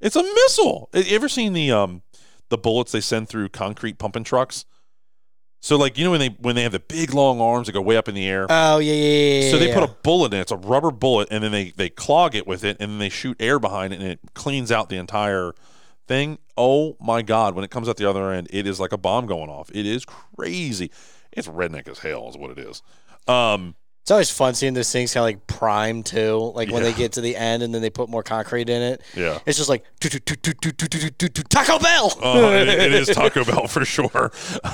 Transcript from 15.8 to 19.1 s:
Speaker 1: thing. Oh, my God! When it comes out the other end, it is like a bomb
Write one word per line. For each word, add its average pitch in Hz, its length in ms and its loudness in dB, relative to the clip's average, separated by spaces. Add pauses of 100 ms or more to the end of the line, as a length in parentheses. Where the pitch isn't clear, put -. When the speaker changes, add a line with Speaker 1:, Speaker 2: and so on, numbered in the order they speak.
Speaker 1:
thing. 143 300 -2 (180)
Oh, 139 440 2
my 113 220 0
God! 107 320 2
When 95 100 -6
it 98 60 -10
comes 117 180 -6
out 117 100 -2
the 104 100 0
other 95 240 -2
end, 90 180 -6
it 98 160 -6
is 95 140 -4
like 95 120 -2
a 104 60 -4
bomb 107 280 0